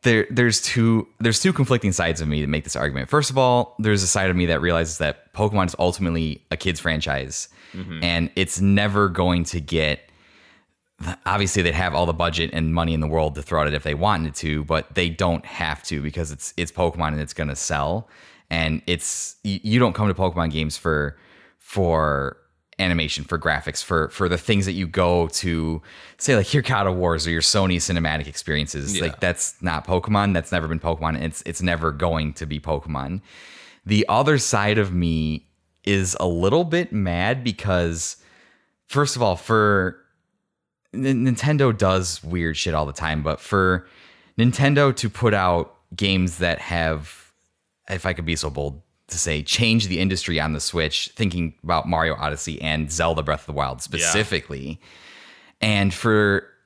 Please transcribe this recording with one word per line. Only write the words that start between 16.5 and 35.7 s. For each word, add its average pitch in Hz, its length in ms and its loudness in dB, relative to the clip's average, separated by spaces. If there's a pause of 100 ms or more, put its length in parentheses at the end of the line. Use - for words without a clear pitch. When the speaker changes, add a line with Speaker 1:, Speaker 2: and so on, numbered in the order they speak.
Speaker 1:
it's 85 140 -4
Pokemon 82 380 -2
and 76 120 -4
it's 73 120 -8
gonna 73 220 -4
sell. 78 520 -4 (420)
And 80 380 -2
it's, - 560 -4
y-, 98 200 -4
you 110 160 2
don't 117 140 4
come 104 140 0
to 95 60 2
Pokemon 85 380 0
games 76 260 -4
for, 73 400 -2 (420)
for 78 760 0 (420)
animation, 82 460 0
for 85 120 -4
graphics, 76 460 -2
for, 80 260 0
for - 200 -2
the 87 80 0
things 101 280 0
that 95 80 -2
you 92 140 -2
go 87 400 2
to, 80 540 -2 (360)
say, 135 180 2
like, 101 120 4
Hirkata 107 480 0
Wars 85 320 0
or 85 40 0
your 82 100 0
Sony 95 360 2
cinematic 78 500 -2
experiences. 73 680 -4
Speaker 2:
Yeah. 85 80 -2
Speaker 1:
Like, 78 160 -6
that's - 420 -4
not 80 240 -4
Pokemon. 101 480 2
That's 82 180 -2
never 82 160 0
been 80 120 -4
Pokemon. 80 360 -2
And 67 100 -4
it's, - 200 -6
it's 135 160 -6
never 82 300 0
going 78 420 -2
to - 120 -10
be 76 140 -6
Pokemon. 76 600 -6 (640)
The 104 240 4
other 139 280 4
side 107 400 2
of 98 160 2
me 80 540 0 (360)